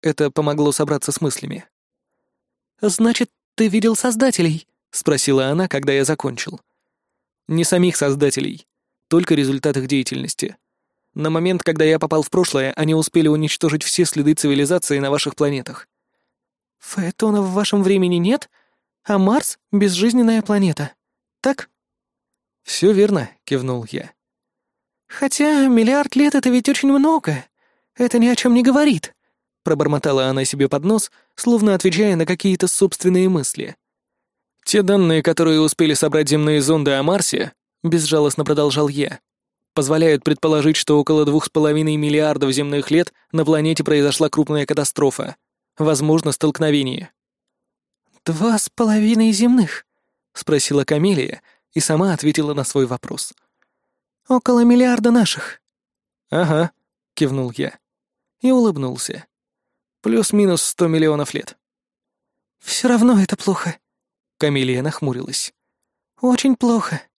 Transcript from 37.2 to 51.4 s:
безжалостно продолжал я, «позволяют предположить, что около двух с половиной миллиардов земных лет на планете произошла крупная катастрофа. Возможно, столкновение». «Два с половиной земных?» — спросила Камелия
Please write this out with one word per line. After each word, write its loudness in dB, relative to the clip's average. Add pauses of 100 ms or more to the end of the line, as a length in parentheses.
безжалостно 0
продолжал 0
я, -6 (540)
«позволяют 2
предположить, 0
что 2
около 2
двух 0
с -10
половиной 0
миллиардов 0
земных -4
лет 2 (200)
на 0
планете 0
произошла 2
крупная -2
катастрофа. -2 (420)
Возможно, 0
столкновение». -2 (1120)
«Два 0
с -4
половиной 2
земных?» — 2 (480)
спросила 0
Камелия 0 (320)